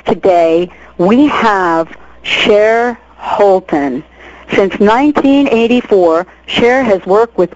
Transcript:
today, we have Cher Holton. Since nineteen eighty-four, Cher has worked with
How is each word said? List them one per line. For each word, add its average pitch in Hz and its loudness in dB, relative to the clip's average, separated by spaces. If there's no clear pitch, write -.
today, 175 0
we 233 2
have 185 -2
Cher 226 0
Holton. 170 -2
Since 196 -2
nineteen 277 2
eighty-four, 202 0
Cher 247 0
has 202 -2
worked 214 0
with 180 -2